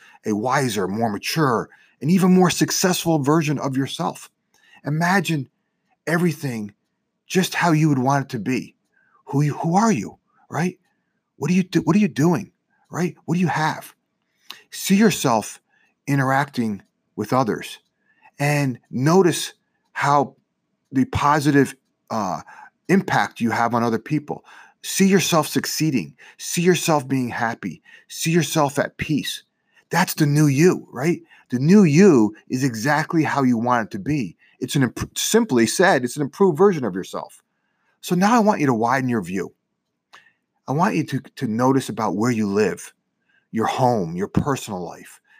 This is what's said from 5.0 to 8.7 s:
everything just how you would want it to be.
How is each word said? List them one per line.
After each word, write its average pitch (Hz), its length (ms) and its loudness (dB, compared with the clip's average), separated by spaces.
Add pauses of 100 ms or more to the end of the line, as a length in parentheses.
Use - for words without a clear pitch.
everything 143 680 -2 (520)
just - 300 -2
how 175 160 2
you 156 180 4
would 139 100 2
want 135 260 0
it - 40 -20
to 120 100 -8
be. 101 360 -6 (500)